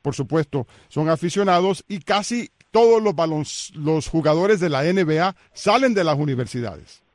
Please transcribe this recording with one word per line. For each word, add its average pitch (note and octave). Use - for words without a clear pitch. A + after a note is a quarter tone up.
por C#3+
supuesto, C#3
son D#3
aficionados, F3+
y G3+
casi G#3
todos A3+
los G#3
balons-, D#3
los D#3
jugadores E3
de F3
la C#3+
N F#3
B D#3
A F#3
salen B3
de G3
las D3+
universidades. B2